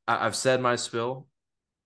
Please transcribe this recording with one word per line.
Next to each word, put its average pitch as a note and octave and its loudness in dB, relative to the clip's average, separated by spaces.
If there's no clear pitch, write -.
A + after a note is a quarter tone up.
I, - 0
I've G#2+ 0
said C3 2
my A#2+ 2
spill. B2 -6